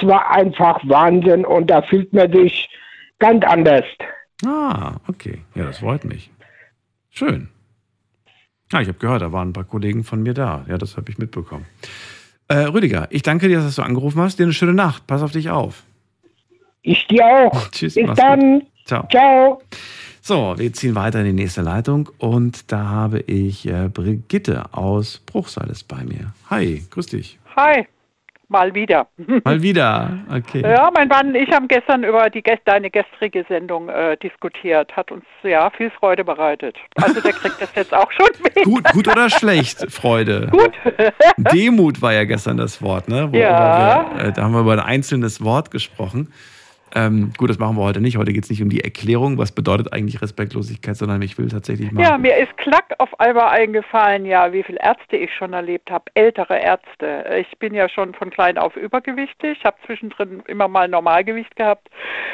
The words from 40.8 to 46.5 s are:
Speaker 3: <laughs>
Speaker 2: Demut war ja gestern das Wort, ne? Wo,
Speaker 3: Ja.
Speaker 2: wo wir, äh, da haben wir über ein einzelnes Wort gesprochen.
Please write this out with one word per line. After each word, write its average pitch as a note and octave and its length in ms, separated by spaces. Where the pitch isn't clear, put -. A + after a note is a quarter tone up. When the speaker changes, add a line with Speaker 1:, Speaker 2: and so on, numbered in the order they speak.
Speaker 3:
<laughs> - 0
Speaker 2:
Demut F#3+ 480
war A#2 120
ja G#2+ 100
gestern A#2 340
das A#2 240
Wort, F#2+ 260
ne? C#3+ 240
Wo, D#3 60
Speaker 3:
Ja. F#3+ 720
Speaker 2:
wo D#4 80
wir, - 80
äh, G#2 80
da - 80
haben A2 120
wir A#2 80
über A2 120
ein G#2+ 60
einzelnes B2 640
Wort A#2+ 260
gesprochen. A2+ 640